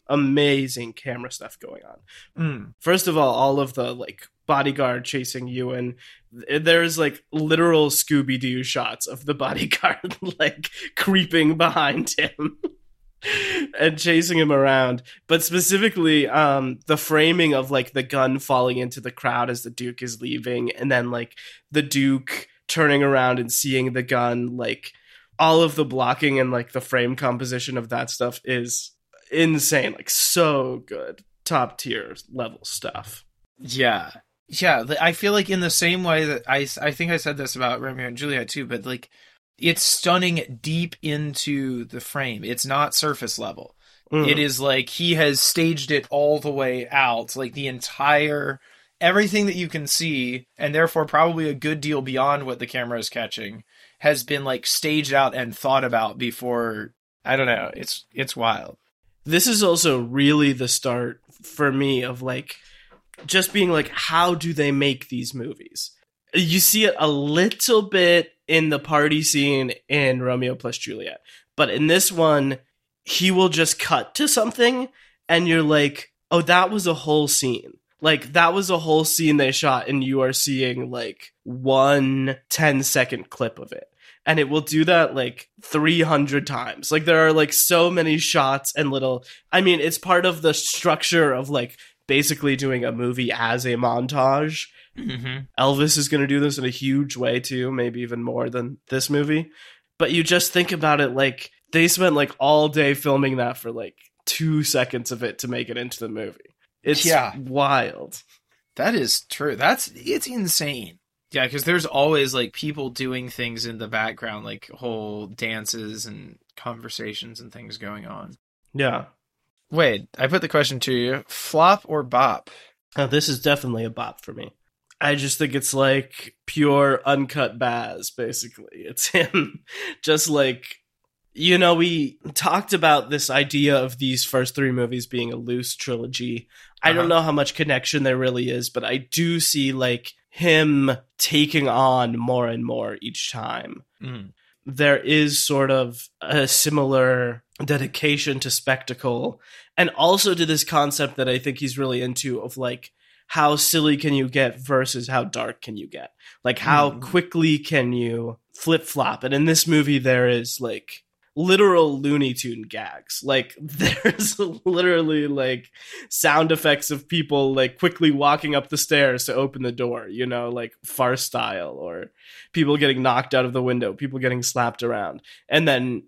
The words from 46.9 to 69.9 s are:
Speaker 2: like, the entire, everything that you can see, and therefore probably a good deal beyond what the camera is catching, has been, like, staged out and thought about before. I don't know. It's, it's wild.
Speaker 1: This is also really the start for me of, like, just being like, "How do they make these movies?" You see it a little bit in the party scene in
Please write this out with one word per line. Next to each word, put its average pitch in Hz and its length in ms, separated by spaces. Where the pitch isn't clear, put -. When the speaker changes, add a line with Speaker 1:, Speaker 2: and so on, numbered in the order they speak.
Speaker 2:
like, 127 180
the 139 140
entire, 143 920
everything 202 460
that 185 80
you 175 120
can 151 180
see, 127 600
and 147 160
therefore 165 320
probably 160 440
a 143 40
good 151 280
deal 147 200
beyond 135 440
what 123 140
the 123 80
camera 120 320
is 107 100
catching, 110 540
has 147 240
been, 139 200
like, 127 220
staged 151 480
out 135 220
and 120 220
thought 135 260
about 113 340
before. 117 760
I 127 100
don't 135 120
know. 110 280
It's, - 380
it's 135 220
wild. 113 420
Speaker 1:
This 170 220
is 214 160
also 170 360
really 139 540
the 127 160
start 120 520
for 143 300
me 135 320
of, 123 180
like, 127 340
just 190 260
being 185 200
like, 156 180
"How 175 460
do 165 180
they 143 180
make 139 380
these 123 240
movies?" - 580
You 175 260
see 214 260
it 196 120
a 156 100
little 156 720
bit 175 520
in 160 220
the 147 100
party 151 440
scene 139 500
in 135 320